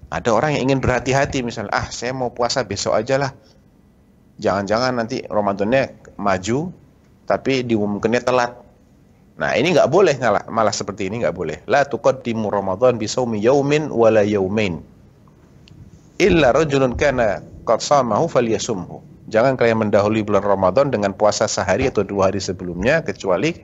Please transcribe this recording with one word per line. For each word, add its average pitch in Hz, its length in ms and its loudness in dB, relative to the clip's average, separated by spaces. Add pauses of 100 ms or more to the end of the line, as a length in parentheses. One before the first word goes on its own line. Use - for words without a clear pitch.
Ada 85 240 -4
orang 139 240 0
yang 123 160 0
ingin 135 80 0
berhati-hati 127 640 0
misalnya, 113 320 -6
"Ah, 123 160 -4
saya 123 240 -6
mau 123 160 -6
puasa 120 320 -2
besok - 320 -4
aja 123 240 -2
lah. 135 160 -4 (1040)
Jangan-jangan 104 560 0
nanti 120 320 -6
Ramadannya 104 880 -2
maju, 104 560 -2 (560)
tapi 123 400 -2
diumumkannya 110 560 0
telat." 123 300 0 (840)
Nah, 71 240 -2
ini 165 160 2
nggak 120 160 4
boleh 170 320 4
malah, 104 240 0
malah 107 240 0
seperti 95 400 -6
ini 120 160 -2
nggak 123 80 -2
boleh. 78 220 -6 (100)
"La 135 160 2
tuqaddimu 117 640 -2
Ramadan 101 480 0
bi 107 160 -6
shaumi 117 320 -2
yaumin 143 480 2
wala 110 320 4
yaumain. 101 560 0 (1400)
Illa 160 400 4
rajulun 139 400 2
kana 120 480 0 (240)
qad 113 160 2
shamahu 135 480 2
falyasumhu." 104 720 -2 (220)
Jangan 120 320 2
kalian 110 320 2
mendahului 104 320 2
bulan 101 240 0
Ramadan 101 480 2
dengan 104 160 0
puasa 104 400 2
sehari 101 400 0
atau 104 160 0
dua 95 240 2
hari 98 80 -2
sebelumnya, 95 640 -2
kecuali 98 640 -2